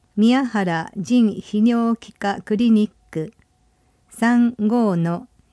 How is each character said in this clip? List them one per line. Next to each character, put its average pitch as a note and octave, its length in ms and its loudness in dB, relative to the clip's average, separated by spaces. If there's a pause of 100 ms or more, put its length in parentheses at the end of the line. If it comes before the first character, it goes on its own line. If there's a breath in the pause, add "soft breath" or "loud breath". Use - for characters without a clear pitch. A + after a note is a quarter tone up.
(160)
宮 A#3+ 300 2
原 F3+ 500 -4
仁 A3+ 320 2
泌 G#3 340 -4
尿 A#3 360 0
器 - 160 -20
科 G3+ 260 -6
ク - 160 -4
リ A#3 140 2
ニ G#3+ 180 4
ッ - 40 -20 (180)
ク。 D#3 240 -8 (760)
三 A#3+ 500 0
五 G#3+ 380 0
の E3+ 320 -4 (240)